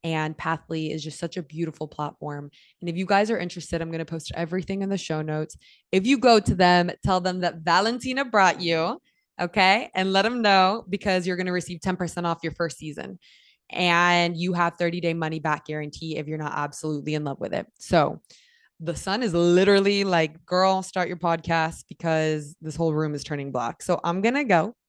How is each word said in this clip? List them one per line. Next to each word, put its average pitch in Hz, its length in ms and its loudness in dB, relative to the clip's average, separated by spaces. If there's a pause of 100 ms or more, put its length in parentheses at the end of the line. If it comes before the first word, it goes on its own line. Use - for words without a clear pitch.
And 160 320 -4
Pathly 160 560 -4
is 156 100 -6
just 151 160 -12
such - 180 -8
a 180 60 -8
beautiful 156 460 -8
platform. 147 600 -10 (300)
And 175 80 -8
if 165 80 -6
you 185 100 -4
guys 208 240 2
are 226 80 -2
interested, 175 420 -6
I'm 165 100 -6
gonna 165 140 -6
post 160 300 -10
everything 180 480 -4
in 196 60 -4
the 196 100 -2
show 156 220 -4
notes. 156 360 -6 (340)
If 190 160 2
you 269 120 4
go 233 200 8
to 208 160 2
them, 175 360 6 (120)
tell 185 180 2
them 180 200 -4
that 170 220 -4
Valentina 240 640 0
brought 196 360 4
you, 165 380 0 (420)
okay? 190 540 4
And 190 180 0
let 190 100 4
them 233 200 0
know, 196 460 4
because 185 380 -2
you're 185 100 -2
gonna 185 160 -2
receive 175 280 -6
ten 185 160 -2
percent 175 300 -4
off 170 160 -2
your 160 100 -6
first 165 260 -6
season. 156 400 -12 (500)
And 175 680 2
you 175 180 -2
have 170 220 0
thirty-day 170 380 -2
money 160 240 -4
back 151 280 -2
guarantee 151 500 -8
if 147 100 -6
you're 156 120 -8
not 151 180 -6
absolutely 147 580 -4
in 151 100 -2
love 139 140 -6
with - 140 -6
it. - 140 -4 (120)
So 151 420 2 (600)
the 165 160 -6
sun 202 260 -2
is 190 120 0
literally 196 680 6
like, 160 420 0
"Girl, 190 360 2
start 185 260 -4
your 175 100 -8
podcast 165 680 -2
because 156 760 -2
this 156 120 -10
whole 160 200 0
room 151 200 -2
is 143 80 -8
turning 143 300 -8
black." 120 300 -6
So - 200 0
I'm 180 200 -2
gonna 262 220 0
go 196 300 2 (140)